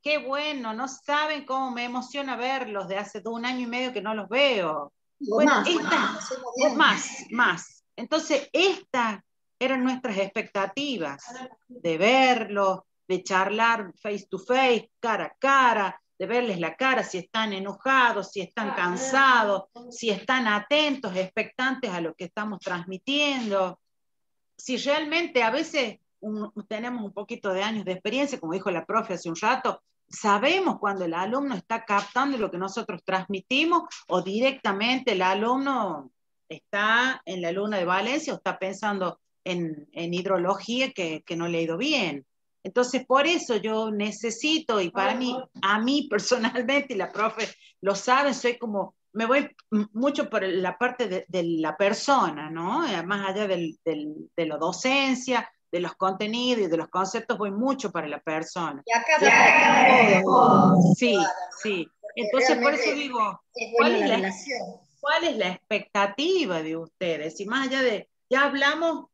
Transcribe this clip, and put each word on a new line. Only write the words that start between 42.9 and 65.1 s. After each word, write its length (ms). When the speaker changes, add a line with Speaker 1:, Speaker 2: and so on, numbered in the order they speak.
Speaker 1:
por 200
eso 300
yo 340
necesito, 920
y 80
para 240
mí, 200
a 180
mí 300
personalmente, 840
y 60
la 120
profe 380
lo 140
sabe, 400
soy 240
como 380
me 140
voy 220
m-, 200
mucho 380
por 120
la 360
parte 300
de, 200
de 140
la 180
persona, 760
¿no? 360
Eh, 160
más 280
allá 160
del, 380
del, 520
de 100
la 100
docencia, 960
de 80
los 140
contenidos 720
y 40
de 80
los 120
conceptos, 500
voy 140
mucho 400
para 160
la 120
persona. 640
Speaker 2:
Y 80
acá 280
Speaker 1:
Y 40
acá 840
Speaker 2:
ya 80
estamos 60
todos, 760
Speaker 1:
Sí, 180
Speaker 2:
¿no? 60
Speaker 1:
sí. 260
Speaker 2:
Porque 220
Speaker 1:
Entonces, 360
por 160
eso 80
Speaker 2:
realmente 200
Speaker 1:
digo, 380
Speaker 2:
es 180
buena 60
Speaker 1:
¿cuál 160
es 60
Speaker 2:
la 80
Speaker 1:
la, 80
Speaker 2:
relación. 440
Speaker 1:
cuál 240